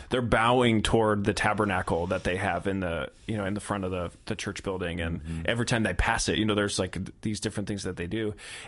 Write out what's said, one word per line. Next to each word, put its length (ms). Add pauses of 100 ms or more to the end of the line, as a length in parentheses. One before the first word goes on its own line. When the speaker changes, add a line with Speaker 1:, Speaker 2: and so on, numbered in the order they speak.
(120)
Speaker 1:
they're 100
bowing 600
toward 400
the 100
tabernacle 760
that 180
they 100
have 320
in 140
the, 280 (160)
you 120
know, 80
in 100
the 60
front 220
of 80
the, 200 (140)
the 100
church 280
building, 380
and 220
Speaker 2:
Mm-hmm. 220
Speaker 1:
every 200
time 160
they 140
pass 340
it, 80
you 80
know, 100
there's, 220
like, 160
th-, 140 (140)
these 180
different 280
things 160
that 140
they 100
do, 280 (320)